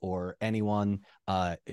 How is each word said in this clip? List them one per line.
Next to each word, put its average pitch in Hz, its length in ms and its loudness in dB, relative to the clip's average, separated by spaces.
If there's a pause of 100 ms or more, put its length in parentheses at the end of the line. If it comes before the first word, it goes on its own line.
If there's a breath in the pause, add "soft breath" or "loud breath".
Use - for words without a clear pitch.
or 90 400 -4
anyone. 104 600 2 (280 soft breath)
Uh, 90 280 0 (160)